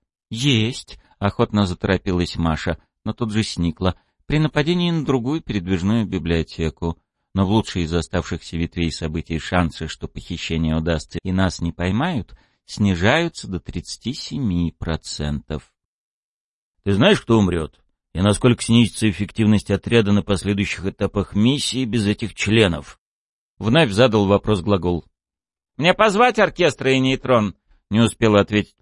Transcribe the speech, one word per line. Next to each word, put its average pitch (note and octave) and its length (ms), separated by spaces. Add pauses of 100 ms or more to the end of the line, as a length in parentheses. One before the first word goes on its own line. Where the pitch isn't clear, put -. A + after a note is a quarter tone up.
(300)
«Есть», A#2 680 (180)
охотно G#2 480
заторопилась F2+ 680
Маша, E2 420 (260)
но G#2+ 100
тут A2 180
же G#2+ 120
сникла. F2 520 (320)
«При D3 100
нападении D#3 540
на E3 120
другую C3+ 380
передвижную G2 640
библиотеку. E2 920 (340)
Но F#2+ 140
в - 20
лучшей G2+ 340
из D#2+ 100
оставшихся E2+ 640
ветвей E2 340
событий D#2+ 480
шансы, E2 480
что - 200
похищение D#2+ 680
удастся D#2+ 480
и F#2+ 80
нас F#2 300
не E2+ 100
поймают, A2 680 (280)
снижаются A2 840
до F#2 120
тридцати - 540
семи F2+ 640
процентов». D2+ 960 (1120)
«Ты G2+ 100
знаешь, D#3 280
кто A2+ 180
умрет? E2+ 400 (340)
И F2+ 80
насколько G#2 400
снизится A#2 480
эффективность G#2 600
отряда G#2 400
на G#2 100
последующих G2 640
этапах G2 500
миссии B2+ 500
без G#2+ 200
этих G#2 300
членов?» G2 640 (580)
Вновь A#2+ 340
задал G#2 360
вопрос G2+ 340
глагол. F2 440 (720)
«Мне E3+ 160
позвать A3 440
оркестр E3 520
и C3 100
нейтрон?» C3 560 (340)
Не G#2+ 120
успел A2+ 360
ответить G2+ 440